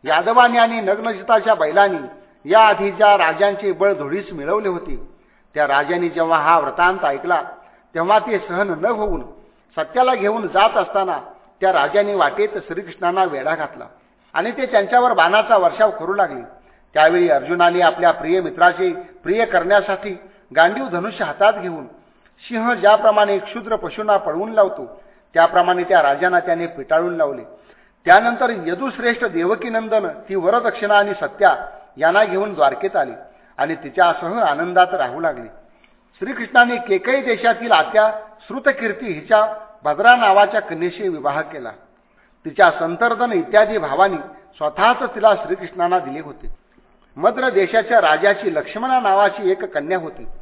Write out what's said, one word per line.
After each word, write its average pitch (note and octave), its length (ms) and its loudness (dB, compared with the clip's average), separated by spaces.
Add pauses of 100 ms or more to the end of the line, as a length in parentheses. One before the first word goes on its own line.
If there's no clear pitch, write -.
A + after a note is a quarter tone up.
यादवाने A3+ 540 6
आणि A#3 240 2
नग्नजिताच्या G#3+ 720 0
बैलांनी E3+ 440 2 (520)
याआधी G3+ 420 4
ज्या G3+ 260 4
राजांचे F#3+ 540 0
बळ G3 220 0
धुळीस D3 380 -6
मिळवले F#3 380 -4
होते, E3 380 -8 (460)
त्या D3 140 0
राजांनी D3+ 420 0
जेव्हा E3 300 0
हा D#3+ 200 4
वृत्तांत F3 460 0
ऐकला, D3 380 -2 (520)
तेव्हा F#3+ 240 2
ते G#3+ 200 -2
सहन F#3 420 -4
न F#3+ 40 -4
होऊन G#3+ 360 -2 (560)
सत्याला B3+ 380 0
घेऊन G#3 320 -2
जात G3 300 2
असताना F#3 420 -2 (420)
त्या F#3+ 120 2
राजांनी G3+ 400 0
वाटेत F#3+ 420 0
श्रीकृष्णांना F3 680 -4
वेढा D3+ 320 -4
घातला C3+ 300 -12 (480)
आणि G3 180 -4
ते C4 140 -6
त्यांच्यावर A3+ 480 2
बाणाचा G#3 440 4
वर्षाव G3+ 340 2
करू E3 220 -6
लागले. D3+ 280 -2 (520)
त्यावेळी E3 360 4
अर्जुनाने E3+ 520 2
आपल्या E3+ 300 2
प्रिय E3+ 300 -2
मित्राचे F3 520 0
प्रिय - 520 -4
करण्यासाठी G3 760 -2 (360)
गांडीव G#3 320 2
धनुष्य F#3 380 -6
हातात G3 280 2
घेऊन E3+ 320 -10 (640)
सिंह A#3 240 -2
ज्याप्रमाणे G#3 640 4
क्षुद्र G#3+ 380 -6
पशूंना G#3 420 -2
पळवून G3 340 -4
लावतो, F#3+ 500 -4 (320)
त्याप्रमाणे F3 500 2
त्या E3+ 200 2
राजांना E3 360 2
त्याने E3+ 280 -2
पिटाळून E3 460 -2
लावले. C#3+ 280 -4 (640)
त्यानंतर A#3 440 4
यदुश्रेष्ठ A#3 760 -4
देवकीनंदन G#3+ 840 -2
ती E3 280 -10
वरदक्षिणा G#3 600 0
आणि G3+ 240 2
सत्या D#3+ 340 2 (420)
यांना E3+ 260 2
घेऊन G3 300 -2
द्वारकेत D#3 420 -2
आली C3+ 160 -2 (460)
आणि D3+ 180 -4
तिच्यासह E3+ 640 -2
आनंदात F3+ 520 2
राहू C#3+ 280 -4
लागली. C3 280 -6 (720)
श्रीकृष्णाने A#3+ 580 0
केकई A#3+ 440 -2
देशातील A#3 500 -2
आत्या G#3+ 400 2 (360)
श्रुतकीर्ती A#3+ 680 -4
हिच्या G#3+ 400 0 (300)
भद्रा G3 320 4
नावाच्या G3+ 460 4
कन्येशी F3 460 -6
विवाह D3+ 340 -4
केला. B2+ 300 -12 (760)
तिच्या E3+ 340 4
संतर्दन A3+ 520 -2
इत्यादी G#3+ 460 2
भावांनी E3 400 0 (400)
स्वतःच A3 580 -2
तिला G#3+ 200 4
श्रीकृष्णांना F3+ 640 -4
दिले C3+ 200 -10
होते. - 360 -12 (640)
मद्र A#3+ 320 0
देशाच्या G#3 520 2
राजाची F#3 540 0
लक्ष्मणा B3+ 440 -4
नावाची G3+ 520 0
एक F#3+ 140 -4
कन्या D#3+ 320 -6
होती. D3+ 280 -12 (160)